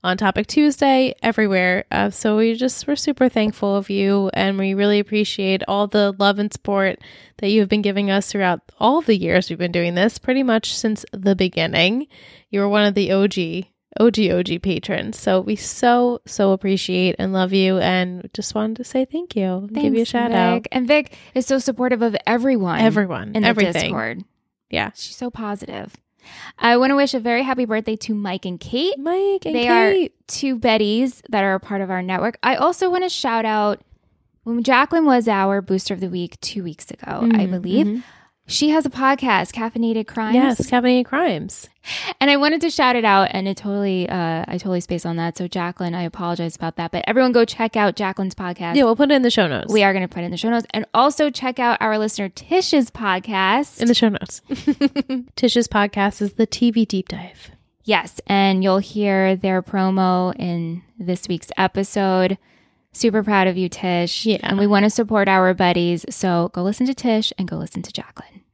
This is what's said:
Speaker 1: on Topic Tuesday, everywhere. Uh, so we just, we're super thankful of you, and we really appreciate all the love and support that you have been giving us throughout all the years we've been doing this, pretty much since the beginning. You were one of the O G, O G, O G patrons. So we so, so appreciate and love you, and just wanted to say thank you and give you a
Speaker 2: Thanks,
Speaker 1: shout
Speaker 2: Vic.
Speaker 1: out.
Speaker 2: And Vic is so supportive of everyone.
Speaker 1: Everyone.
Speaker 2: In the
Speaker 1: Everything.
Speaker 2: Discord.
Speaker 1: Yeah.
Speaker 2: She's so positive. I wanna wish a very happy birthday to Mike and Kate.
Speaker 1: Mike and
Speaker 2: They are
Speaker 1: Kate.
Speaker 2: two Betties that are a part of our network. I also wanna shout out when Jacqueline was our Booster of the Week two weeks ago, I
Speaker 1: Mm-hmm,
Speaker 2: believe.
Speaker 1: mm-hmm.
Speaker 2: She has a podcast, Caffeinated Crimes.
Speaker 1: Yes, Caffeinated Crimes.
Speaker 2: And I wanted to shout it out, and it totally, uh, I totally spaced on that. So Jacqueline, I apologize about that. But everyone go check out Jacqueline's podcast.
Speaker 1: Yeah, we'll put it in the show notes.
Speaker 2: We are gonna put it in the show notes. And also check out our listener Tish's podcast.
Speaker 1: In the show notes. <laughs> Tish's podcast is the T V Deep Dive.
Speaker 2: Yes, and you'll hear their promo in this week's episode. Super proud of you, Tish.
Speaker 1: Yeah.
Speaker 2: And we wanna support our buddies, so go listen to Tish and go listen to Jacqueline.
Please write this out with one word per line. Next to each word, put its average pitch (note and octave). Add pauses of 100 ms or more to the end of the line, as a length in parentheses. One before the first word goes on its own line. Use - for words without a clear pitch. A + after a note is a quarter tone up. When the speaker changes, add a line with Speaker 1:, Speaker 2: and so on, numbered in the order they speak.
Speaker 1:
on F#3
Topic G#3
Tuesday, C4+
everywhere. F#3+
Uh, G3+
so G#3+
we A3+
just, B3+
we're D4
super C4
thankful G#3+
of G3
you, G3
and G3
we F#3+
really G#3
appreciate G3+
all G3+
the G3+
love G3+
and G#3
support G3 (380)
that G3
you G#3+
have G3
been G#3
giving G3+
us G3
throughout F#3 (180)
all B3+
the G#3+
years F3+
we've D#3+
been F3
doing E3+
this, G3+
pretty C4
much A3+
since A3
the G3
beginning. F#3 (420)
You G3+
were G3+
one G#3
of G3+
the G3+
O G3
G, F3 (280)
O A#3
G, G#3
O F3
G E3+
patrons. -
So F#3
we G#3+
so, A#3+
so G3
appreciate F#3
and F#3+
love F#3
you, F#3+
and F3+
just -
wanted A3
to B3
say C4
thank E4+
you G3+
and F#3+
give D4
you D4
a C4+ (120)
Speaker 2:
Thanks, -
Speaker 1:
shout A#3+
Speaker 2:
Vic. G#3
Speaker 1:
out. F#3
Speaker 2:
And B3+
Vic D4 (180)
is B3+
so C4+
supportive B3
of A3+ (100)
everyone. A3+
Speaker 1:
Everyone. G3+
Speaker 2:
In A3
the A3+
Speaker 1:
Everything. G3+ (180)
Speaker 2:
Discord. A#2 (460)
Speaker 1:
Yeah. -
Speaker 2:
She's -
so B3
positive. G#3 (640)
I A#3
wanna C4
wish C#4
a B3+
very A#3+
happy C4
birthday A3
to -
Mike G3+
and F3+
Kate. C#4
Speaker 1:
Mike F#4+
and D#4
Speaker 2:
They A#3+
are A#3
Speaker 1:
Kate. F#4 (140)
Speaker 2:
two C4
Betties A3
that G#3+
are G3
a F#3+
part G3
of F#3+
our F#3
network. F#3
I C4
also F4+
wanna F#4
shout A3+
out G#3 (640)
when A#3
Jacqueline C4+
was B3
our G3
Booster F#3+
of F3+
the F#3
Week F3
two -
weeks -
ago, -
I -
Speaker 1:
Mm-hmm, G#3+
Speaker 2:
believe. F#3
Speaker 1:
mm-hmm. A3 (500)
Speaker 2:
She D4+
has D#4
a C#4+
podcast, C4
Caffeinated A3+
Crimes. A3
Speaker 1:
Yes, B3+
Caffeinated B3
Crimes. A#3 (540)
Speaker 2:
And C#4
I C#4+
wanted D4
to E4
shout B3+
it A#3
out, G3
and F#3+
it G3
totally, G3+
uh, E3
I -
totally F3+
spaced F3+
on E3+
that. E3
So F3+
Jacqueline, F3
I F3
apologize E3+
about E3
that. E3+
But -
everyone B3
go A#3
check A3+
out G#3
Jacqueline's F#3+
podcast. F3+
Speaker 1:
Yeah, C#4
we'll A3+
put C#4+
it D4
in C4
the A#3+
show F#3+
notes. C3+
Speaker 2:
We G#3
are G3
gonna F#3
put F3
it F3
in F3+
the F3+
show A3
notes. A#3
And A3
also C#4+
check B3+
out A#3+
our G#3+
listener G#3+
Tish's D#4
podcast. G3
Speaker 1:
In A#3
the A#3+
show A3+
notes. -
<laughs> C4+
Tish's A#3+
podcast G3+
is G3+
the A3+
T A#3+
V A3
Deep F#3+
Dive. - (320)
Speaker 2:
Yes, -
and G3
you'll F#3+
hear G3
their F#3
promo F#3
in E3+ (140)
this F3+
week's E3+
episode. F#3+ (560)
Super A3
proud G3
of F3+
you, F#3
Tish. F3
Speaker 1:
Yeah. A3
Speaker 2:
And G3
we G3+
wanna G#3
support G#3+
our F#3
buddies, F3
so F3
go F3
listen G#3+
to C4+
Tish A3+
and F#3+
go D#3+
listen D#3
to -
Jacqueline. - (180)